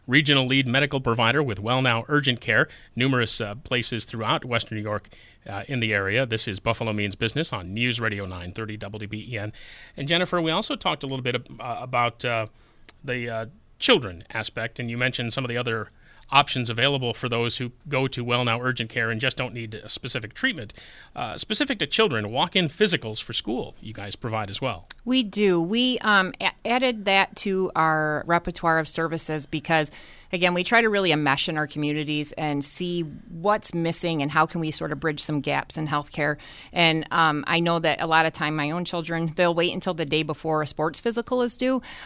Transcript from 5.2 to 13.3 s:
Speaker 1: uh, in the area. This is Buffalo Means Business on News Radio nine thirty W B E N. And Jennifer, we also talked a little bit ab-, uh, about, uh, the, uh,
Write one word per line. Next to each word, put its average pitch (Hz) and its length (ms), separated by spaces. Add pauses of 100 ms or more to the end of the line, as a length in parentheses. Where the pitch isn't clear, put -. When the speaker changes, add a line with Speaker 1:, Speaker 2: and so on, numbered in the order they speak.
Speaker 1:
uh, 101 220
in 131 120
the 110 120
area. 101 340
This 113 220
is 92 100
Buffalo 113 340
Means 104 220
Business 139 380
on 90 200
News 120 280
Radio 104 260
nine 87 260
thirty 107 260
W 104 280
B 107 240
E 117 80
N. 104 140 (440)
And 135 120
Jennifer, 175 320
we 160 100
also 220 260
talked 160 280
a - 20
little 131 160
bit 127 140
ab-, - 240
uh, 120 200
about, 123 440
uh, 113 220 (580)
the, 123 240
uh, 113 180 (320)